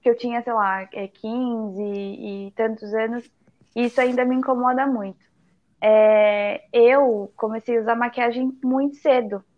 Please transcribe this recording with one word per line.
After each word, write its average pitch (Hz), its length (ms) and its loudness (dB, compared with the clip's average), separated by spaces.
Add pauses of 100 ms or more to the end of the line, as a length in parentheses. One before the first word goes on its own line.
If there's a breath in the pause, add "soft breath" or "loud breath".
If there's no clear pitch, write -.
que 247 100 2
eu 233 60 4
tinha, 233 260 -6
sei 240 100 -6
lá, 190 400 -2
é, 196 160 -8
quinze 220 720 -6
e 196 760 -8
tantos 220 380 -4
anos", 226 340 -4 (460)
e 240 120 0
isso 240 140 -2
ainda 254 240 0
me 254 120 0
incomoda 254 500 0
muito. 208 380 -6 (560)
É, 214 800 4 (100)
eu 240 640 4
comecei 226 400 -4
a 226 40 2
usar 226 160 0
maquiagem 240 680 -2
muito 269 340 0
cedo 226 480 0 (140)